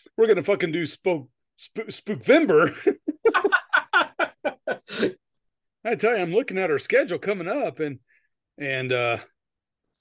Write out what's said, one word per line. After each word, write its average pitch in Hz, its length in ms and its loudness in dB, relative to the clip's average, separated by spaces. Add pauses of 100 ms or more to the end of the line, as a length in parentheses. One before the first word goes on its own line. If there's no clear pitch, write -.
(160)
we're 220 120 4
gonna 175 160 2
fucking 196 260 0
do 160 160 -2
spook, 151 420 -4 (280)
spook, - 320 -14
Spookvember. 190 880 2 (480)
<laughs> - 1900 -2 (680)
I 240 120 -2
tell 233 200 2
you, 190 60 0
I'm 165 100 -4
looking 214 260 0
at 185 120 0
our 143 80 2
schedule 233 400 0
coming 185 300 -6
up, 220 320 -4
and, 147 180 -6 (580)
and, 131 360 -4
uh, 120 260 0 (840)